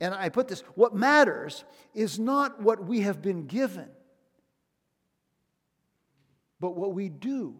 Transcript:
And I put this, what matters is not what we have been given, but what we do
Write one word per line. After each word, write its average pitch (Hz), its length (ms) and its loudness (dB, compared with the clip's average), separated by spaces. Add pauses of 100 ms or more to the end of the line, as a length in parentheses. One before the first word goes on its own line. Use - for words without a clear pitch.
And 185 120 -2
I 190 160 -4
put 254 180 0
this, - 140 -10 (140)
what 220 200 4
matters 202 680 4 (300)
is 208 260 -2
not 262 420 0
what 214 220 4
we 214 180 0
have 196 200 -2
been 170 240 -4
given, 185 440 -4 (2750)
but 175 160 -6
what 190 180 -4
we 196 160 -6
do 185 500 -8